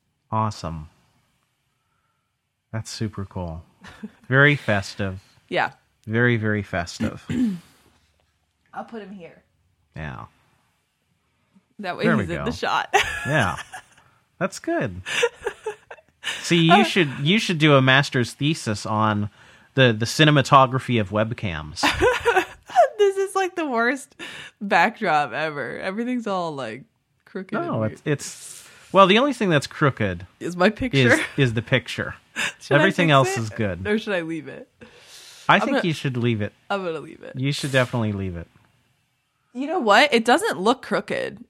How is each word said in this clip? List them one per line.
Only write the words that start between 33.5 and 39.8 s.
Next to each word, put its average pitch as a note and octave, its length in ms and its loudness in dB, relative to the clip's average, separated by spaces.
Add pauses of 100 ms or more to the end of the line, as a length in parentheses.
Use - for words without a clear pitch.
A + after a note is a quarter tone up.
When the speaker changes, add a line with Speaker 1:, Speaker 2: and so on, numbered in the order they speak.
Speaker 2:
Or G#3 120 0
should A3 140 -6
I F3 80 -2
leave D#3+ 260 -8
it? C3+ 220 -16 (800)
Speaker 1:
I D3+ 60 8
Speaker 2:
I'm G3+ 60 4
Speaker 1:
think C#4 160 -2
Speaker 2:
gonna, F#3 100 0
Speaker 1:
you D#3+ 60 0
should C#3 220 -4
leave A#2 260 0
it. G#2 120 -6 (160)
Speaker 2:
I'm G3 160 -6
gonna D#3+ 140 -6
leave - 240 -16
it. - 140 -14
Speaker 1:
You C3+ 140 -2
should C#3+ 220 -4
definitely A#2+ 400 0
leave F#2+ 240 -6
it. E2 100 -12 (1080)
Speaker 2:
You B3+ 140 -8
know E4+ 120 -4
what? B3 340 4